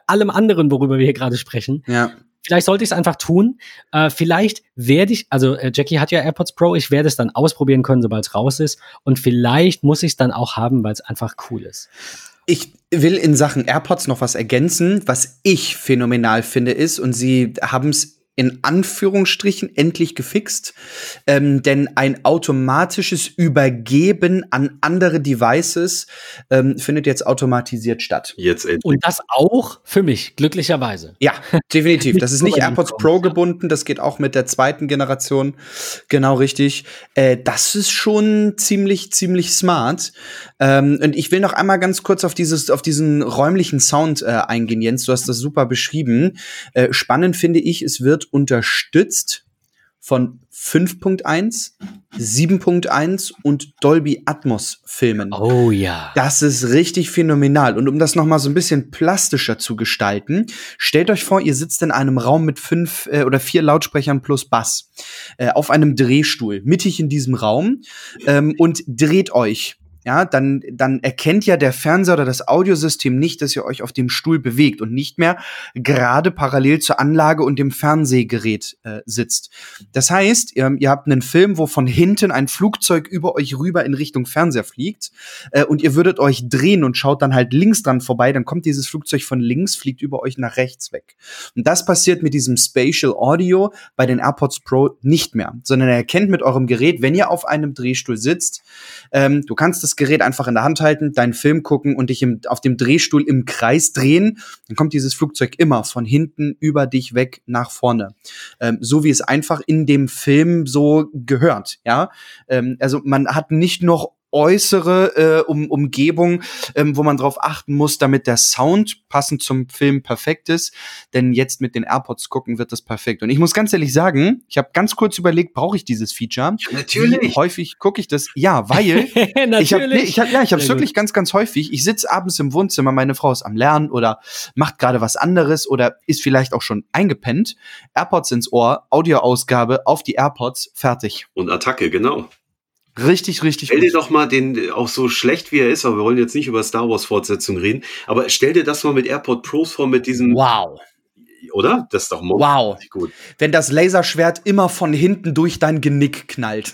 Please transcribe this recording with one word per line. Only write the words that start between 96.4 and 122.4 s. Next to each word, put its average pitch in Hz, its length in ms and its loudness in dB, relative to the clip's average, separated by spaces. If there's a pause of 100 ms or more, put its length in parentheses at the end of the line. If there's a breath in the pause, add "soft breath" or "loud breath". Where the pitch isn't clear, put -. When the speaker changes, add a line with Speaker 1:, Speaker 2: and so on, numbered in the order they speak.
Speaker 2:
eurem 131 220 2
Gerät, 123 360 2
wenn 135 120 2
ihr 190 160 2
auf 170 160 -4
einem 151 280 -4
Drehstuhl 127 420 -4
sitzt, 143 480 -4 (480 loud breath)
ähm, 139 340 2
du 117 80 -8
kannst - 300 -2
das - 140 -4
Gerät 147 240 2
einfach 127 260 -2
in 120 60 0
der 113 100 2
Hand 156 160 0
halten, 151 340 0
deinen 120 200 0
Film 151 300 0
gucken 143 320 0
und 127 160 -2
dich 127 100 -2
im, 123 180 0 (100)
auf 123 120 -4
dem 127 160 0
Drehstuhl 147 500 2
im 131 180 2
Kreis 127 480 0
drehen, 175 440 2 (300 loud breath)
dann 113 80 -10
kommt 151 180 0
dieses 135 220 -2
Flugzeug 143 420 -4
immer 135 280 -2
von 120 200 -8
hinten 147 540 -2
über 147 260 0
dich 127 300 -4
weg 127 320 -2
nach 120 240 -6
vorne. 113 420 -2 (460 loud breath)
Ähm, 117 200 -2
so 143 240 0
wie 156 60 2
es 127 120 2
einfach 151 440 -2
in 156 220 2
dem 139 200 2
Film 156 600 2
so 147 480 2
gehört, 127 680 0
ja. 131 280 0 (360 loud breath)
Ähm, 127 320 -2
also 135 260 0
man 139 240 2
hat 156 200 -4
nicht 170 320 0
noch 170 300 0 (180)
äußere, 180 840 2 (320)
äh, - 20 -10
Um-, 151 220 -2
Umgebung, 156 680 0 (340 loud breath)
ähm, 147 220 0
wo 151 60 2
man 147 120 2
drauf 139 260 -2
achten 147 320 -6
muss, 147 240 0
damit 135 300 2
der 120 80 2
Sound 185 720 0
passend 143 340 -2
zum 131 280 -4
Film 139 340 0
perfekt - 460 -6
ist. 165 240 -2 (400 loud breath)
Denn 127 180 2
jetzt 127 300 0
mit 123 140 -6
den 113 80 -4
AirPods - 440 -4
gucken 120 300 -6